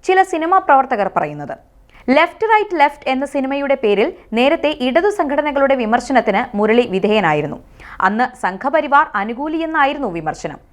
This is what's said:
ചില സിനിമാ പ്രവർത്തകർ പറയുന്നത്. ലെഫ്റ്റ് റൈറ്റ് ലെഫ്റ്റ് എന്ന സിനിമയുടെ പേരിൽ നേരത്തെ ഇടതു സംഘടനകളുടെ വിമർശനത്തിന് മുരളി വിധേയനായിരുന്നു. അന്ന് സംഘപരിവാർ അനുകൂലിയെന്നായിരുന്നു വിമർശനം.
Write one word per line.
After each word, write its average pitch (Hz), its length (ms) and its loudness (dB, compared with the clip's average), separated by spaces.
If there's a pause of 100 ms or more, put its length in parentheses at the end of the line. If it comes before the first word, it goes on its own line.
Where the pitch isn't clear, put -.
ചില 381 180 4
സിനിമാ 359 360 0
പ്രവർത്തകർ 262 580 2
പറയുന്നത്. 147 400 -6 (540)
ലെഫ്റ്റ് 330 420 2
റൈറ്റ് 415 280 0
ലെഫ്റ്റ് 294 280 2
എന്ന 262 180 -2
സിനിമയുടെ 277 480 -2
പേരിൽ 208 380 2 (200)
നേരത്തെ 285 480 2
ഇടതു 285 300 2
സംഘടനകളുടെ 285 640 0
വിമർശനത്തിന് 233 800 0
മുരളി 220 340 2
വിധേയനായിരുന്നു. 185 680 0 (420)
അന്ന് 220 420 0
സംഘപരിവാർ 277 720 0
അനുകൂലിയെന്നായിരുന്നു 285 920 -4
വിമർശനം. 156 500 -8 (140)